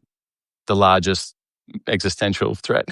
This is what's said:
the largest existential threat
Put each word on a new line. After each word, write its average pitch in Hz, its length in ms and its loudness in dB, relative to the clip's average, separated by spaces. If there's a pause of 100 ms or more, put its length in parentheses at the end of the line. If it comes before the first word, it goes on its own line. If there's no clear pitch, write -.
(680)
the 104 100 0
largest 95 580 2 (540)
existential 101 680 -2
threat - 380 -2